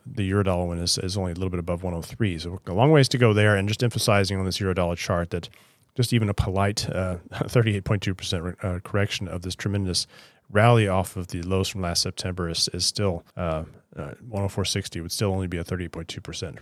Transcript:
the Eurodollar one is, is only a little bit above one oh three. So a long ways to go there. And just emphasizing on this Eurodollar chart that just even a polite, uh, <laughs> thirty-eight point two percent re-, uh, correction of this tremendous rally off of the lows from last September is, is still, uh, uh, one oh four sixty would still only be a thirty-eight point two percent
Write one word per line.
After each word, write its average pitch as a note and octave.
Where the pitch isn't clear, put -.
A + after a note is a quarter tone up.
the G2
Eurodollar F#2
one E2+
is, F2
is F#2
only F#2
a E2
little F#2
bit F2+
above E2+
one F2+
oh E2
three. F#2
So F2
a F#2
long B2+
ways C#3
to B2
go A#2
there. G#2
And G2
just G#2+
emphasizing G2+
on F#2+
this F#2
Eurodollar F2+
chart E2+
that F2
just B2
even A2
a G2+
polite, G2
uh, F#2
<laughs> -
thirty-eight A2
point G#2
two F#2+
percent -
re-, F2
uh, F2+
correction G2+
of F2
this F2+
tremendous G2
rally A2
off F#2
of F2
the F2
lows F#2+
from G2
last E2+
September F2+
is, -
is F2+
still, F#2
uh, D#2+
uh, C#2+
one G2+
oh G2
four F#2+
sixty -
would E2+
still G2+
only F#2+
be F2
a E2
thirty-eight F2+
point E2
two -
percent E2